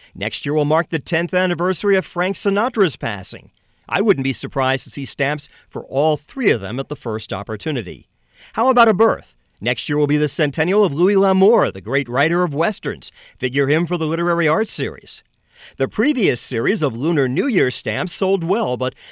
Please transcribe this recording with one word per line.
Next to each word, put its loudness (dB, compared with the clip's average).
Next -8
year -2
will 2
mark 0
the -2
tenth -2
anniversary 0
of 2
Frank -2
Sinatra's 0
passing. -8
I 0
wouldn't 2
be 0
surprised -2
to -14
see -10
stamps -4
for -10
all 0
three -2
of 2
them -6
at -8
the -8
first -6
opportunity. -6
How 2
about 6
a 4
birth? 0
Next -2
year -2
will 4
be 2
the 2
centennial 2
of 0
Louis 4
L'Amour, 4
the -8
great -2
writer 2
of -2
Westerns. -4
Figure 0
him 2
for -2
the -2
Literary 0
Arts 0
series. -8
The 0
previous 0
series -2
of 0
Lunar 2
New 0
Year 2
stamps -4
sold 0
well, 0
but -4